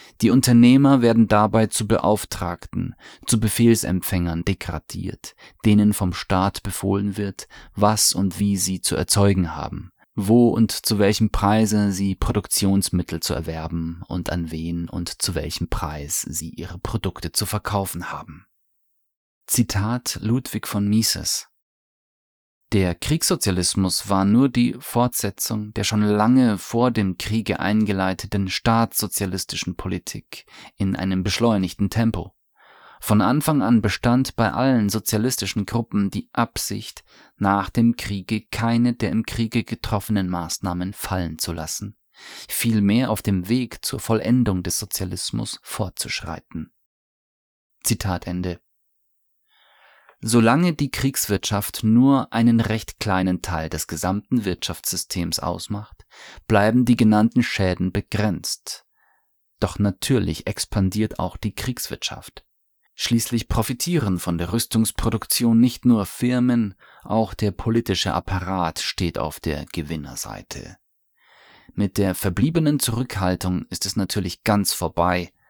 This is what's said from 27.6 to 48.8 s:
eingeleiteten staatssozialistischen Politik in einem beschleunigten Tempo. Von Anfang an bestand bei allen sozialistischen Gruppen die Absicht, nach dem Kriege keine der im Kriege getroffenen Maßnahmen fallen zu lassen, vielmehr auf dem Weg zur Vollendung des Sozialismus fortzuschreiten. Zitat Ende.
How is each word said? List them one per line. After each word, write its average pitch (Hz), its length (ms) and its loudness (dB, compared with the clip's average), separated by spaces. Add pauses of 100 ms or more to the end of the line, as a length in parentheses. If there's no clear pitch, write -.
eingeleiteten 98 880 0
staatssozialistischen 98 1300 -2
Politik - 720 -8 (300)
in 95 200 0
einem 92 260 0
beschleunigten 98 680 0
Tempo. 110 440 -2 (640)
Von 107 220 2
Anfang 143 400 2
an 110 220 4
bestand 123 540 0
bei 113 160 0
allen 123 360 2
sozialistischen 107 800 -2
Gruppen 104 420 -2
die - 240 -8
Absicht, - 720 -6 (320)
nach 98 320 2
dem 117 280 4
Kriege 104 440 -4
keine 117 540 0
der 104 160 -2
im 110 160 -2
Kriege 113 380 -2
getroffenen 101 640 -2
Maßnahmen 90 640 -4
fallen 85 440 -4
zu - 140 -6
lassen, 85 460 -10 (500)
vielmehr 110 640 2
auf 107 100 -2
dem 95 300 -2
Weg 123 340 -2
zur - 160 -6
Vollendung 110 640 2
des 90 160 -4
Sozialismus 98 840 -6
fortzuschreiten. - 1080 -8 (1120)
Zitat 95 440 -4
Ende. 90 340 -4 (1600)